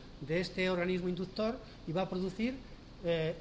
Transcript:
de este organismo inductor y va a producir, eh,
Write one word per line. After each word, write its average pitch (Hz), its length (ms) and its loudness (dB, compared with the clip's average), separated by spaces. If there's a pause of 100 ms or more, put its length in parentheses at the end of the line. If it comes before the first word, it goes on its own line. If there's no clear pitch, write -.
(220)
de 156 180 2
este 185 300 0
organismo 180 400 2
inductor 214 480 0 (280)
y 165 60 -2
va 180 100 4
a 185 60 0
producir, 190 480 0 (480)
eh, 170 360 4